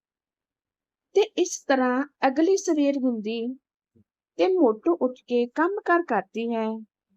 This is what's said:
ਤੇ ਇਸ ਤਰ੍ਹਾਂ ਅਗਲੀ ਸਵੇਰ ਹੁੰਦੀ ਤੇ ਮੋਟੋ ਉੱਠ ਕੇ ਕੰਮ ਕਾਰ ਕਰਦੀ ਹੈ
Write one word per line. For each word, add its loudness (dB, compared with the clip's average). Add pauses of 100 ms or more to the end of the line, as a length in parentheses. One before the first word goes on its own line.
(1160)
ਤੇ 6 (160)
ਇਸ -2
ਤਰ੍ਹਾਂ 0 (240)
ਅਗਲੀ 2
ਸਵੇਰ 0
ਹੁੰਦੀ -2 (1000)
ਤੇ 4
ਮੋਟੋ 2
ਉੱਠ -2
ਕੇ 0 (100)
ਕੰਮ -2
ਕਾਰ 2
ਕਰਦੀ -4
ਹੈ -2 (500)